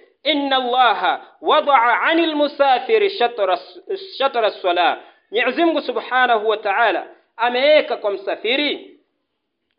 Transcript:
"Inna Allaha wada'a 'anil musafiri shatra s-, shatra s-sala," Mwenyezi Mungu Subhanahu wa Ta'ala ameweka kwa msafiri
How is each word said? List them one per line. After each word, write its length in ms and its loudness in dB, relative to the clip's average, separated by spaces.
"Inna 320 -2
Allaha 640 0
wada'a 600 2
'anil 340 0
musafiri 760 0
shatra 440 -2
s-, 640 -10
shatra 300 0
s-sala," 520 0
Mwenyezi 340 0
Mungu 160 0
Subhanahu 680 0
wa 80 0
Ta'ala 500 0
ameweka 600 2
kwa 140 -4
msafiri 880 -4